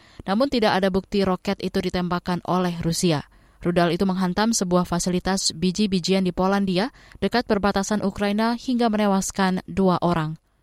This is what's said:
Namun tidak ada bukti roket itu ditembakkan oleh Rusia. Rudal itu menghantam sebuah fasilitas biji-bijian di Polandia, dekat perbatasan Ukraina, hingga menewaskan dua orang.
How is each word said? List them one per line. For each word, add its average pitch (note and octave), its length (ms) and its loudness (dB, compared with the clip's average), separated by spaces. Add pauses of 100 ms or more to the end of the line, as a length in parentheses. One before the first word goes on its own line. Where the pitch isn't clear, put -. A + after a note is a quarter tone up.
(260)
Namun A3+ 240 0
tidak G#3+ 300 2
ada F#3+ 100 2
bukti F#3+ 320 0
roket F#3+ 400 -2
itu F#3+ 160 -4
ditembakkan F3+ 720 -2
oleh F3 320 0
Rusia. E3 460 0 (320)
Rudal F3 320 2
itu F#3 160 0
menghantam F#3+ 480 0
sebuah F3+ 320 0
fasilitas F3+ 680 -2
biji-bijian F#3 680 0
di F3+ 80 0
Polandia, F#3+ 640 0 (240)
dekat A3+ 260 0
perbatasan G3+ 560 0
Ukraina, G#3 540 -2
hingga A#3+ 320 0
menewaskan G3 800 0
dua F3+ 320 2
orang. D#3+ 400 -2 (240)